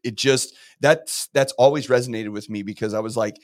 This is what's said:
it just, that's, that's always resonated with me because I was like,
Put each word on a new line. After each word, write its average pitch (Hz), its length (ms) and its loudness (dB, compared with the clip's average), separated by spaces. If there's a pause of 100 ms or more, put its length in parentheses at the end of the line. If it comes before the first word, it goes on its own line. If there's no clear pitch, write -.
it 117 120 -6
just, 135 400 0 (240)
that's, - 540 0
that's 135 200 2
always 139 340 4
resonated 120 420 0
with 104 200 -10
me 104 140 -6
because 104 320 -6
I 107 40 -2
was 107 160 -6
like, 107 280 -2